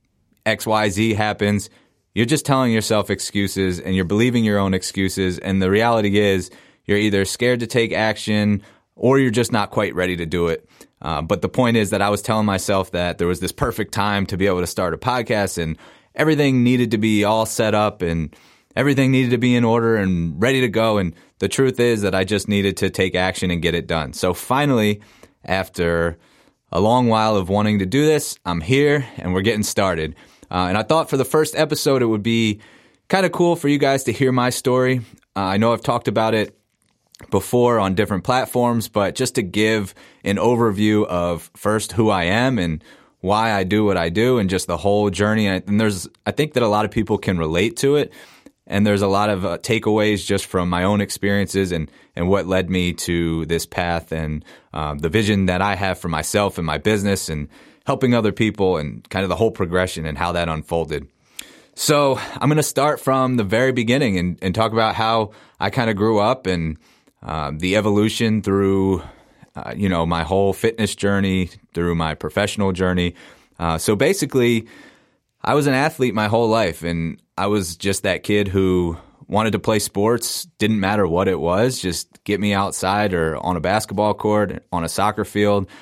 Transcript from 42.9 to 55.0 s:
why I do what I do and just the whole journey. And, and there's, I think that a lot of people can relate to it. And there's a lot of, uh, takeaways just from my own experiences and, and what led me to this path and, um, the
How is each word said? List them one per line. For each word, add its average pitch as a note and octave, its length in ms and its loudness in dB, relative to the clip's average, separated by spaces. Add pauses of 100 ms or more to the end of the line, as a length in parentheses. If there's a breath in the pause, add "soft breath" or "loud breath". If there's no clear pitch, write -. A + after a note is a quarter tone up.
why G#2+ 320 0
I G2 100 0
do G#2 220 0
what G2 120 2
I E2+ 120 0
do A#2 300 2
and F#2+ 120 0
just F#2 160 -2
the F2 100 -2
whole G#2 320 0
journey. G#2 380 0
And, F#2+ 220 -2
and G#2 120 2
there's, G#2 280 -2 (180)
I G#2 60 -2
think D3+ 220 -2
that B2 100 2
a G#2+ 40 2
lot G#2 160 2
of G#2 60 -4
people G#2+ 280 0
can F#2+ 200 -2
relate F2 380 0
to C#3 180 2
it. D3 180 0 (540 loud breath)
And G2+ 180 0
there's G#2 160 2
a G2+ 60 2
lot G2+ 240 2
of, G2 160 -2
uh, E2+ 120 -4
takeaways G#2+ 680 0
just G2 200 -2
from F2+ 220 -2
my F2 140 0
own G2+ 180 2
experiences G2 680 -2
and, D#2+ 180 -4 (280 soft breath)
and F2 120 -2
what F#2+ 200 0
led F#2 200 0
me F2+ 260 0
to E2 520 -2
this E2 180 -2
path E2+ 460 -4
and, D#2 340 -6 (300 loud breath)
um, D2+ 240 -6
the E2 100 -4